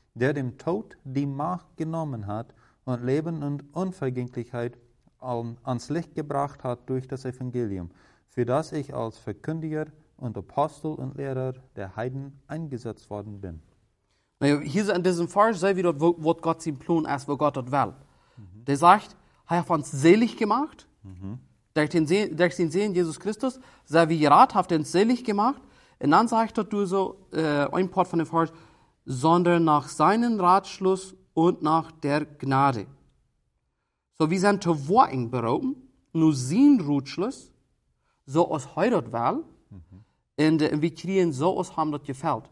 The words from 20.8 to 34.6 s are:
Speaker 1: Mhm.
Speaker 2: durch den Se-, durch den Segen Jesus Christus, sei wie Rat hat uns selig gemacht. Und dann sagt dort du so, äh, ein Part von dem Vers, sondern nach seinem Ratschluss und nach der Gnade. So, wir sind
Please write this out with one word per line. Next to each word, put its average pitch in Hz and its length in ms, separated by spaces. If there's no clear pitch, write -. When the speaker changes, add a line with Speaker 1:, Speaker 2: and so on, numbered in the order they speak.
Speaker 1:
Mhm. 95 360
Speaker 2:
durch 151 160
den 160 160
Se-, 190 240
durch 165 260
den 170 140
Segen 196 240
Jesus 165 260
Christus, 247 400
sei 160 240
wie 156 180
Rat 190 260
hat 185 180
uns 151 200
selig 233 320
gemacht. 214 360
Und 143 120
dann 208 160
sagt 226 300
dort 220 140
du 208 140
so, 190 460
äh, 147 400
ein 185 180
Part 185 180
von 170 120
dem 156 80
Vers, 165 260
sondern 165 600
nach 147 240
seinem 220 520
Ratschluss 190 760
und 170 300
nach 160 280
der 147 320
Gnade. 135 600
So, 156 160
wir 185 100
sind 202 220